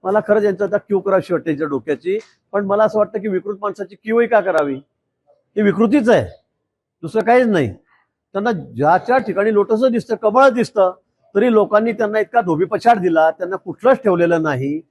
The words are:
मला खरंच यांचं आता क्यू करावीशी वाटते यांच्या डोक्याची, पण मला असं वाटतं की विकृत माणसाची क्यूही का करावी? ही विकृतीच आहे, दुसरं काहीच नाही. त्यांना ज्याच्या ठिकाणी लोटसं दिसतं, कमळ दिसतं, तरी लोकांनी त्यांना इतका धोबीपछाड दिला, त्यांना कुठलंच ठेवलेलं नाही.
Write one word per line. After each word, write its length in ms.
मला 240
खरंच 160
यांचं 220
आता 120
क्यू 220
करावीशी 340
वाटते 160
यांच्या 180
डोक्याची, 500
पण 120
मला 180
असं 140
वाटतं 220
की 80
विकृत 340
माणसाची 340
क्यूही 320
का 140
करावी? 340
ही 60
विकृतीच 480
आहे, 140
दुसरं 200
काहीच 240
नाही. 260
त्यांना 160
ज्याच्या 680
ठिकाणी 360
लोटसं 380
दिसतं, 240
कमळ 340
दिसतं, 420
तरी 160
लोकांनी 400
त्यांना 280
इतका 220
धोबीपछाड 580
दिला, 320
त्यांना 240
कुठलंच 480
ठेवलेलं 400
नाही. 480